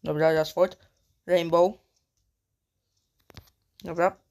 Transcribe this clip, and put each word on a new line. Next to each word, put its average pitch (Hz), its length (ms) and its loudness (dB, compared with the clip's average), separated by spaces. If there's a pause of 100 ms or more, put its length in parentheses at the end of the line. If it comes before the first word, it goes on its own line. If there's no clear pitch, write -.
Dobra, 156 300 0
Rashford. 160 560 -2 (380)
Rainbow. 175 480 2 (2000)
Dobra. 170 320 -2 (140)